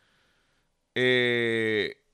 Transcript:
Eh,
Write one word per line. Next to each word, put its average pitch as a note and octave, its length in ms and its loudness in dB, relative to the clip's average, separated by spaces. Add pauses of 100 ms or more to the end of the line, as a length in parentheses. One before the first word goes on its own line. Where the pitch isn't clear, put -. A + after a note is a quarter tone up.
(960)
Eh, A#2 1080 0 (120)